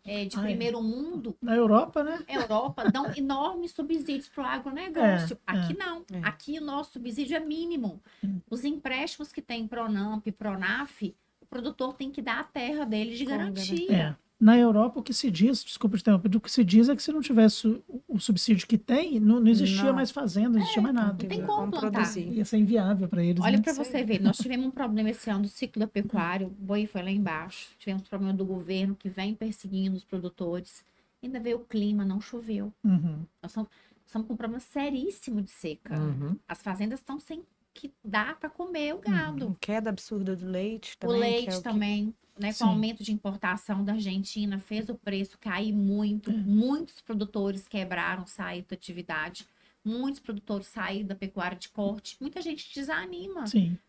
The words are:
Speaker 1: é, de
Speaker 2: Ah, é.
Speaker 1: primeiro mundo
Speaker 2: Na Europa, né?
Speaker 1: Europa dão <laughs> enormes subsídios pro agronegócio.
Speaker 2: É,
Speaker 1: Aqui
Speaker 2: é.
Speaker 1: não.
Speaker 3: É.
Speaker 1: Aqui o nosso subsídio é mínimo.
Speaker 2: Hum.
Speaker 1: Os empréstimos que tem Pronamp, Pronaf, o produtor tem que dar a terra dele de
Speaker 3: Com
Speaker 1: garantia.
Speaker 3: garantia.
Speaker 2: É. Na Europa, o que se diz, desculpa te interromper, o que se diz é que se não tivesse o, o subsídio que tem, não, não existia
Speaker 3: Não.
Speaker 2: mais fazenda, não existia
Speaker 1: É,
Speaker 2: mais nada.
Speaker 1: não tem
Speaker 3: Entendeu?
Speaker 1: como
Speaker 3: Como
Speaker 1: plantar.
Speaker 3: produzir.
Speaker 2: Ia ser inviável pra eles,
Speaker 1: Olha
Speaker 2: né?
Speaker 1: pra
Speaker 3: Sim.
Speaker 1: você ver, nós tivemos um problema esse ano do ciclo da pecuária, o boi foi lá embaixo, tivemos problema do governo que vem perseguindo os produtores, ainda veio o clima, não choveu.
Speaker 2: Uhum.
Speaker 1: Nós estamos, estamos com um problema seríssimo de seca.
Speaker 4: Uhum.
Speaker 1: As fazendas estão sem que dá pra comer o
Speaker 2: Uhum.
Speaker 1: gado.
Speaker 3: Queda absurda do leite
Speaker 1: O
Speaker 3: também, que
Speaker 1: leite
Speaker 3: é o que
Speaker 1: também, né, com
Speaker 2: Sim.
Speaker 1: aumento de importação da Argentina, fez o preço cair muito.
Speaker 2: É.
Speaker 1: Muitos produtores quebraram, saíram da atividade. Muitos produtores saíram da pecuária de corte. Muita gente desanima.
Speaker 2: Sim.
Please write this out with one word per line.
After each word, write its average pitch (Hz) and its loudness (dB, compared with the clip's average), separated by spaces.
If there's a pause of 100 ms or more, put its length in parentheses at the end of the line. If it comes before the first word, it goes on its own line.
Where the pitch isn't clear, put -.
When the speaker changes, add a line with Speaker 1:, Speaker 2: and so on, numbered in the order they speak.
Speaker 1:
é, 208 -6
de 196 -8
Speaker 2:
Ah, 202 -2
é. - -2
Speaker 1:
primeiro 233 -2
mundo 247 -4
Speaker 2:
Na 240 0
Europa, 240 6
né? 320 -6
Speaker 1:
Europa 240 0
dão 269 0
<laughs> - -6
enormes 294 -2
subsídios 294 -4
pro 277 -8
agronegócio. 254 0
Speaker 2:
É, - -4
Speaker 1:
Aqui 175 0
Speaker 2:
é. 370 -4
Speaker 1:
não. 349 -6 (140)
Speaker 3:
É. 180 -6
Speaker 1:
Aqui 285 -6
o 311 -8
nosso 294 -6
subsídio 247 -6
é 320 0
mínimo. 311 -4 (220)
Speaker 2:
Hum. 196 -4 (100)
Speaker 1:
Os 247 -6
empréstimos 285 -4
que - -8
tem 233 -6
Pronamp, 214 -2 (120)
Pronaf, 202 -4 (280)
o - -20
produtor 254 -4
tem 269 -8
que 277 -8
dar 226 -2
a 302 -6
terra 294 -4
dele 220 -2
de 254 -4
Speaker 3:
Com - -2
Speaker 1:
garantia. 190 -2 (120)
Speaker 3:
garantia. 202 4
Speaker 2:
É. 151 -2 (120)
Na 226 12
Europa, 233 6
o - -10
que 254 -6
se - 0
diz, 208 4
desculpa 208 0
te - 0
interromper, 196 6
o 220 4
que - -6
se 247 6
diz 214 10
é 285 4
que - -8
se 311 -2
não 302 0
tivesse 220 6
o, 220 2 (240)
o 233 -2
subsídio 202 4
que 226 4
tem, 269 2
não, 214 8
não 226 8
existia 196 4
Speaker 3:
Não. 262 6
Speaker 2:
mais 262 2
fazenda, 233 2
não 220 6
existia 214 2
Speaker 1:
É, 208 6
Speaker 2:
mais 254 2
nada. 220 4
Speaker 1:
não 185 -2
tem 196 -6
Speaker 3:
Entendeu? - -4
Speaker 1:
como 415 0
Speaker 3:
Como 202 -2
Speaker 1:
plantar. 214 -2
Speaker 3:
produzir. 190 0
Speaker 2:
Ia 220 0
ser 220 0
inviável 196 4
pra 175 0
eles, 175 2
Speaker 1:
Olha 202 6
Speaker 2:
né? 214 6
Speaker 1:
pra 311 0
Speaker 3:
Sim. 269 -2
Speaker 1:
você 254 -2
ver, 220 0
nós 196 4
tivemos 254 -2
um 262 -2
problema 214 0
esse 220 -6
ano 202 0
do 202 -2
ciclo - -6
da 220 2
pecuária, 190 -2
o - -8
boi 202 -2
foi 185 -6
lá 190 -4
embaixo, 180 -4
tivemos 190 -6
problema 196 -2
do 190 0
governo 185 -2
que 190 -8
vem 196 -4
perseguindo 190 -4
os - -12
produtores, 180 -6 (360)
ainda 254 -8
veio 233 -2
o 233 -10
clima, 208 0
não 196 0
choveu. 214 -6 (100)
Speaker 2:
Uhum. 165 2 (180)
Speaker 1:
Nós - -10
estamos, 214 -6 (360)
estamos 220 -6
com 220 -6
um - -10
problema 233 -6
seríssimo 277 -4
de 190 -8
seca. 156 -6
Speaker 4:
Uhum. 147 -2 (100)
Speaker 1:
As 170 -8
fazendas 208 -4
estão 285 -10
sem 330 -12 (320)
que - -14 (100)
dá 220 -2
pra 311 -10
comer 320 -4
o - -4
Speaker 2:
Uhum. 403 -12
Speaker 1:
gado. 269 -2
Speaker 3:
Queda 214 -4
absurda 196 -4
do 180 -8
leite 202 -6
Speaker 1:
O - -20
Speaker 3:
também, 233 0
que 214 4
Speaker 1:
leite 233 0
Speaker 3:
é - -2
o 185 -2
que 180 -6
Speaker 1:
também, 208 0 (240)
né, 202 -4
com 220 -4
Speaker 2:
Sim. 240 -2
Speaker 1:
aumento 214 2
de 220 -4
importação 202 -4
da 202 0
Argentina, 196 -4
fez 214 -6
o 226 -6
preço 196 -6
cair 208 -4
muito. 208 0
Speaker 2:
É. - 0
Speaker 1:
Muitos 226 2
produtores 202 -4
quebraram, 180 -4
saíram 180 -10
da - -8
atividade. 170 -10 (380)
Muitos 254 -4
produtores 202 -8
saíram 202 -6
da 196 -6
pecuária 180 -6
de - -16
corte. 208 -6
Muita 311 -8
gente 320 -10
desanima. 349 -8
Speaker 2:
Sim. 190 2 (120)